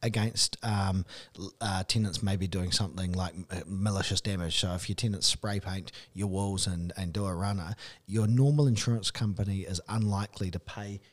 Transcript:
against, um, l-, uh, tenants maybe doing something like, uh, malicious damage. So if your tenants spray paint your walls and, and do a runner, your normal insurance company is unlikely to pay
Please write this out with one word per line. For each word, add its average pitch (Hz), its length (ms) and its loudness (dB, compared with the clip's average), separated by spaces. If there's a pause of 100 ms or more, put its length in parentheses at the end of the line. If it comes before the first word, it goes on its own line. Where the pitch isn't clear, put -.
against, 110 580 2
um, 98 420 2 (320)
l-, 95 240 -8
uh, 98 220 0
tenants 101 400 0
maybe 95 240 2
doing 90 240 0
something 90 400 0
like, 90 240 -2 (160)
uh, 90 160 -6
malicious 98 540 0
damage. 90 400 -2
So 90 140 0
if - 140 -6
your 104 60 -2
tenants 104 320 0
spray 101 320 0
paint 95 220 -6 (320)
your 98 140 -2
walls 98 400 0
and, 87 320 -2
and 92 120 -2
do 101 140 -2
a 95 100 0
runner, 98 400 -2 (320)
your 110 200 2
normal 139 400 6
insurance 113 440 2
company 101 500 0
is 90 280 -4
unlikely 101 640 0
to 85 100 -4
pay 101 400 -10 (120)